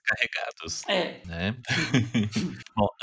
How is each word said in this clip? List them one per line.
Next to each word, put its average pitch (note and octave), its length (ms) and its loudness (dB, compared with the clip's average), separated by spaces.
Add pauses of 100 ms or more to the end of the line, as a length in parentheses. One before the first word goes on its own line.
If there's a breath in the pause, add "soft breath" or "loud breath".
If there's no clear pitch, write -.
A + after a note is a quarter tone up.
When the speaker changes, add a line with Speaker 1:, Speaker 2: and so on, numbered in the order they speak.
Speaker 1:
carregados, - 840 -2
Speaker 2:
É. F#3 380 0
Speaker 1:
né? F2+ 320 -2 (100)
<laughs> A#2+ 1120 0
Bom, G#2 100 6 (160)